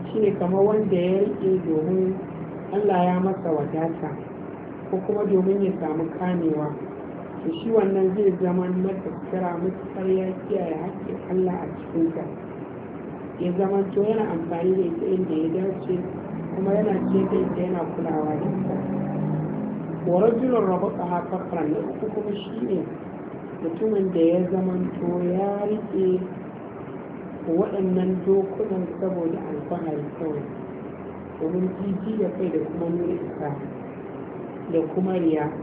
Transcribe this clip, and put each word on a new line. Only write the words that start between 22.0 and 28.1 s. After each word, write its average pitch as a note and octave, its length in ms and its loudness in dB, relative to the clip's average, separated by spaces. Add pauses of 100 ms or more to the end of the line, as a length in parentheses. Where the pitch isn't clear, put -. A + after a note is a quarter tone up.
kuma G3+ 240 -2
shi G#3+ 300 -4
ne G#3+ 180 0 (760)
mutumin G3 580 0
da E3+ 60 2
ya E3 200 6 (100)
zamanto F3+ 600 0 (120)
ya G3 440 0
riƙe F#3+ 540 2 (1200)
waɗannan F#3 840 2